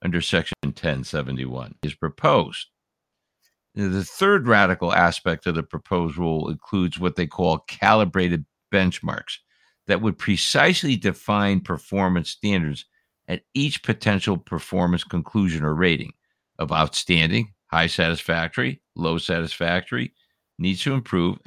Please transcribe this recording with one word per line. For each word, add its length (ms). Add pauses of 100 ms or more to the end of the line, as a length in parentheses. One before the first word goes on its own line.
under 200
Section 340 (180)
ten 300
seventy-one 800
is 100
proposed. 760 (1080)
Now, 140
the 160
third 420
radical 460
aspect 540
of 80
the 80
proposed 540
rule 320
includes 480
what 200
they 100
call 400
calibrated 760 (280)
benchmarks 680 (480)
that 140
would 160
precisely 760
define 640
performance 680
standards 560 (420)
at 140 (120)
each 300
potential 540
performance 640
conclusion 600
or 120
rating 380 (440)
of 140
outstanding, 800 (140)
high 200
satisfactory, 920 (140)
low 220
satisfactory, 960 (440)
needs 260
to 100
improve, 540